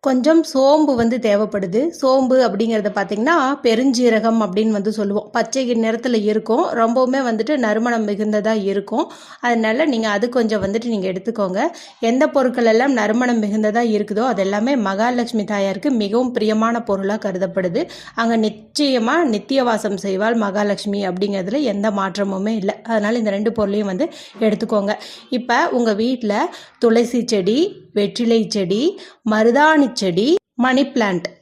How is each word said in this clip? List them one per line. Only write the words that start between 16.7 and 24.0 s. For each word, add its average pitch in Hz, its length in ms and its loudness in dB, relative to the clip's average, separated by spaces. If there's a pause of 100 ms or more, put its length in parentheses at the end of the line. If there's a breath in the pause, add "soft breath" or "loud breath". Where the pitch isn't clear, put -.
பொருளா 196 320 -2
கருதப்படுது. 190 720 -2 (300 loud breath)
அங்க 233 220 0
நிச்சயமா 254 880 0
நித்திய 247 400 0
வாசம் 214 320 -2
செய்வாள் 202 380 -2
மகாலட்சுமி 202 720 -2
அப்படிங்கிறதுல 196 560 -2
எந்த 208 280 -2
மாற்றமுமே 196 680 -2
இல்ல. 208 260 -4
அதனால 226 360 0
இந்த 214 120 0
ரெண்டு 208 220 -2
பொருளையும் 208 340 -2
வந்து 196 220 -2 (320 loud breath)